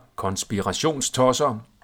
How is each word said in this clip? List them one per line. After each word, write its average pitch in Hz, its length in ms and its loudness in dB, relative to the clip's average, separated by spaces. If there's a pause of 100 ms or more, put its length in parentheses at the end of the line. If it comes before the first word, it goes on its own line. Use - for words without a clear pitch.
(160)
konspirationstosser. 127 1400 0 (260)